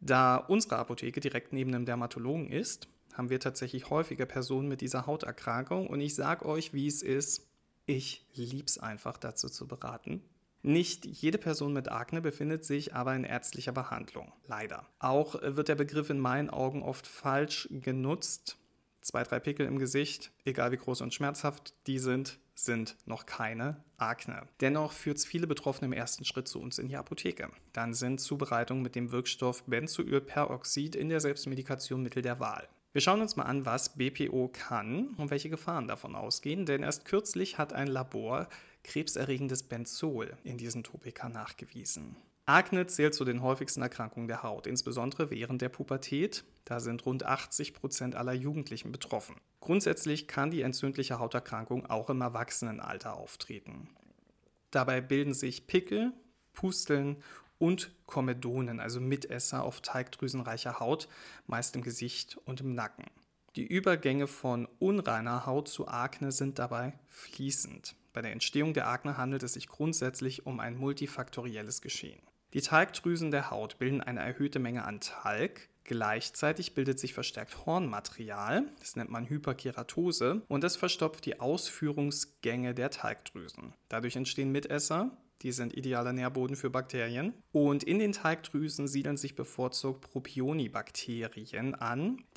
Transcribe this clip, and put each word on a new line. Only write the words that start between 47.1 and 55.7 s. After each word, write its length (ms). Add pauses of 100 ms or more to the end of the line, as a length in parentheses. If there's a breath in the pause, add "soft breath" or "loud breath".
achtzig 480
Prozent 440
aller 160
Jugendlichen 580
betroffen. 460 (240)
Grundsätzlich 680
kann 240
die 120
entzündliche 580
Hauterkrankung 640
auch 240
im 100
Erwachsenenalter 920
auftreten. 720 (840)
Dabei 280
bilden 340
sich 340
Pickel, 440 (400)